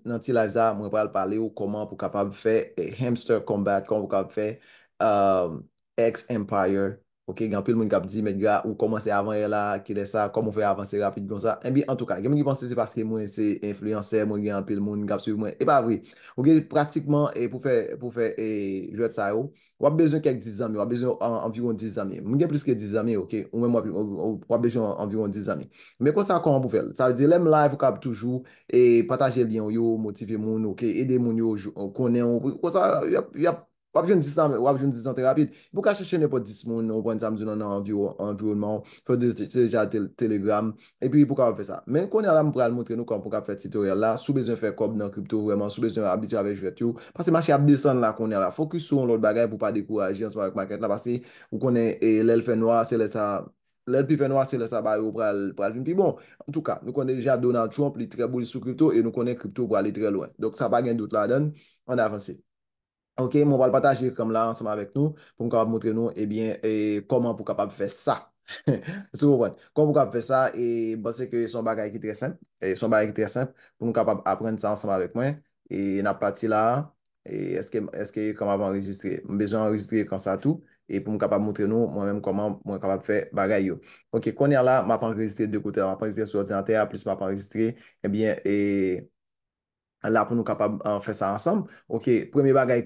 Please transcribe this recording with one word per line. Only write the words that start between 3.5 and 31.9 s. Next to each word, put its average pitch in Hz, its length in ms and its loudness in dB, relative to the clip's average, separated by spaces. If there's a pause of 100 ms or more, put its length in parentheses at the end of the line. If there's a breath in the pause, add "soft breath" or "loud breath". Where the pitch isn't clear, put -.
kòman 107 220 -2
pou 98 80 -4
kapab 98 180 -2
fè, 107 140 -4 (580 soft breath)
euh, 95 560 2 (480)
X - 240 -8
Empire. 98 640 0 (320)
Ok, - 160 -4
gen 104 140 -2
anpil 113 180 0
moun 110 100 2
k 101 80 2
ap 90 140 0
di, 107 160 -4
Medgar, 101 400 2
ou 110 100 -4
kòmanse 107 380 0
avan 104 240 0
yè 104 100 0
la, 104 380 0
ki 107 80 -8
lè 98 160 -4
sa, 107 240 0
kòman 110 220 0
fè 107 100 0
avanse 98 340 -2
rapid 101 300 -2
kon 104 100 -6
sa. 110 140 0 (160)
Ebyen, 139 180 2
an 131 120 -2
tou 117 100 -6
ka, 90 100 -2
gen 123 140 0
moun 147 80 2
ki 139 80 0
panse 135 180 -2
se 120 80 -4
paske 113 320 -2
mwen 110 220 -4
se 104 240 0 (160)
enfluyansè, 104 580 -2
mwen 104 140 -2
gen 104 160 -2
anpil 101 240 -2
moun 104 260 -4
k 107 80 0
ap 98 80 -4
swiv 107 160 -2
mwen. 104 140 -4
E - 160 0
pa 143 160 6
vre. 113 160 0 (320 loud breath)
Ok, 131 160 2 (240)
pratikman, 147 640 2
e 120 160 0
pou 127 100 -8
fè, 131 120 2 (260)
pou 120 100 -8
fè, 113 300 -2
e, 110 80 -2 (480)
jwèt 113 240 -2
sa 101 100 0
yo, 117 140 -2 (360 soft breath)
w 139 60 4
ap 151 100 4
bezwen 156 280 4
kèk 127 160 0
dizan 110 240 -6
zanmi, 107 160 -2
w - 20 0
ap 117 80 -2
bezwen 120 320 0
an-, 113 240 -2
anviwon 113 320 -4
dizan 101 300 -6
zanmi. 92 160 -10
Mwen 127 180 2
gen 160 80 0
plis 147 160 -2
ke 135 80 2
dizan 107 240 -2
zanmi, 110 220 0
ok? 107 160 -6 (160)
Ou 117 100 0
menm 120 140 2
w - 20 4
ap, 98 80 -4
w, 95 240 -4
w, 98 240 -4 (140)
w 117 80 2
ap 120 100 2
bezwen 113 240 0 (140)
anviwon 101 280 -2
dizan 95 280 -4
zanmi. 65 100 -16 (320 loud breath)
Men 151 140 4
konsa, 196 260 2
kòman 139 220 4
pou 113 80 -4
fè? 107 100 4 (140)
Sa 127 120 4
vle 123 120 2
di, 147 100 6
lèm 175 160 6
live, 147 300 6
ou - 40 -2
k 135 80 6
ap 101 140 -4
toujou, 127 400 -4 (240 loud breath)
e, 120 420 8
pataje 123 380 2
lyen 110 260 -2
yo, 113 280 2
motive 107 400 -6
moun, 110 340 -2
ok? 120 100 -4 (200)
Ede 127 160 2
moun 113 180 0
yo, 113 180 2
jou, 98 380 -8